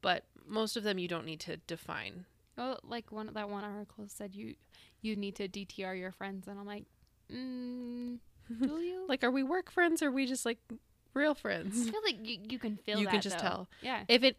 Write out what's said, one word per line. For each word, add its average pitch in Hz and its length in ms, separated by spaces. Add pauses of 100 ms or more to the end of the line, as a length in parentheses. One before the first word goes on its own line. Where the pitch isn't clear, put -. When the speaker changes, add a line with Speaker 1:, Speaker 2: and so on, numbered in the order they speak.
Speaker 1:
but 180 220 (220)
most 214 300
of 226 60
them 202 160
you 180 100
don't 170 180
need 160 140
to 160 160
define. 170 720 (300)
Speaker 2:
Well, 247 260
like, 233 300
one, 214 200
that 208 160
one 202 160
article 208 440
said 202 260
you, 220 220 (440)
you 220 160
need 202 200
to 202 120
D 196 160
T 190 200
R 185 100
your 185 180
friends, 196 360
and 202 100
I'm 202 80
like, 208 200 (460)
"Mm, 247 840 (420)
do 294 200
Speaker 1:
<laughs> - 0
Speaker 2:
you?" 370 280
Speaker 1:
Like, 269 140
are 247 80
we 269 140
work 349 260
friends 330 320
or 302 60
are 262 40
we 269 140
just, 254 180
like, 233 140 (560)
real 294 200
friends? 208 540
Speaker 2:
I - 20
feel 427 140
like 220 220
you, 220 120 (100)
you 247 100
can 214 180
feel 214 220
Speaker 1:
You 208 80
can 190 100
Speaker 2:
that, 202 60
Speaker 1:
just 190 160
Speaker 2:
though. 175 100
Speaker 1:
tell. 185 200 (120)
Speaker 2:
Yeah. 233 280
Speaker 1:
If 233 140
it, 262 160